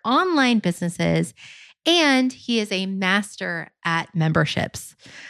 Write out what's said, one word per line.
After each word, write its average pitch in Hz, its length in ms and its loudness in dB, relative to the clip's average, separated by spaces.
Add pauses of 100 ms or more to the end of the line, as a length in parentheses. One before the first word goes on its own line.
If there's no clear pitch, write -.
online 269 540 2
businesses, 170 760 -2 (500)
and 277 480 4
he - 260 -2
is 208 140 -2
a 190 140 -2
master 190 840 -2 (140)
at 165 300 -2
memberships. - 840 0 (340)